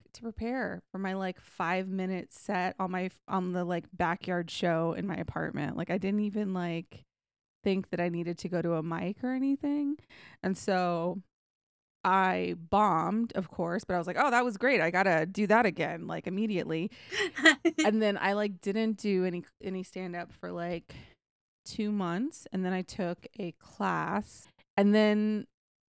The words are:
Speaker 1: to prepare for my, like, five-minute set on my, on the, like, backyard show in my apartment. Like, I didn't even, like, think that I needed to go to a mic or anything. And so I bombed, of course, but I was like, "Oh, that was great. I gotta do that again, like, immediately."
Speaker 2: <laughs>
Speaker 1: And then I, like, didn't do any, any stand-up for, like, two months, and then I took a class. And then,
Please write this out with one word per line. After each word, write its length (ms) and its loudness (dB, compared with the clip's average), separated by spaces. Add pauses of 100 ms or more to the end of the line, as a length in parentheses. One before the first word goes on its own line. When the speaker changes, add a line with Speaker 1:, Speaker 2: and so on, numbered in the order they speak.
(140)
Speaker 1:
to 80 -18
prepare 600 -6 (100)
for 60 -8
my, 160 -4
like, 260 -4
five-minute 920 -4
set 460 -4
on 140 -2
my, 180 -2 (180)
on 240 0
the, 120 0
like, 280 -2
backyard 580 -2
show 420 2
in 140 -4
my 100 -4
apartment. 600 -4
Like, 140 -4
I 80 0
didn't 220 0
even, 340 -2
like, 480 -6 (640)
think 260 0
that 100 -2
I 80 2
needed 300 -4
to 100 -6
go 140 0
to 120 0
a 80 0
mic 420 -4
or 80 -2
anything. 640 0 (460)
And 160 0
so 640 0 (840)
I 540 4
bombed, 760 4
of 140 -2
course, 360 -2
but 100 -2
I 40 2
was 80 -2
like, 120 -4
"Oh, 120 4
that 140 4
was 120 0
great. 240 4
I 100 4
gotta 360 4
do 200 0
that 200 6
again, 400 -2
like, 200 -8
immediately." 640 -2 (200)
Speaker 2:
<laughs> 760 2
Speaker 1:
And 180 4
then 180 2
I, 140 2
like, 260 -2
didn't 380 -2
do 260 0
any, 200 -4 (180)
any 200 -6
stand-up 500 -10
for, 200 -12
like, 420 -6 (720)
two 280 -4
months, 600 -2
and 120 -2
then 80 0
I 100 0
took 440 -6 (120)
a 140 -6
class. 960 -4 (280)
And 180 6
then, 520 2 (440)